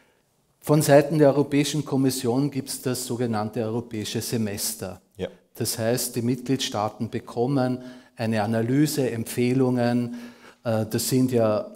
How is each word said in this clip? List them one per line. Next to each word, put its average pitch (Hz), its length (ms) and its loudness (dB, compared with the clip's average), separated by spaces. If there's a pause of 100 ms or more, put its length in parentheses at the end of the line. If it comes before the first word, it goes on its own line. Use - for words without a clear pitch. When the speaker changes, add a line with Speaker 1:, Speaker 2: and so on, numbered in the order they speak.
(600)
Speaker 1:
Von 151 220 4
Seiten 151 360 6
der 143 120 8
Europäischen 143 540 0
Kommission 131 680 0
gibt's - 280 -6
das 123 240 -4
sogenannte 113 600 -4
europäische 113 580 -4
Semester. 104 800 -6 (160)
Speaker 2:
Ja. 92 100 -6 (300)
Speaker 1:
Das - 220 -4
heißt, 117 380 -2
die 120 60 -2
Mitgliedstaaten 120 880 -2
bekommen 127 720 -2 (340)
eine 113 260 0
Analyse, 123 680 2
Empfehlungen. 120 1040 0 (480)
Äh, 110 240 0
das 117 220 -2
sind 127 240 2
ja 110 440 2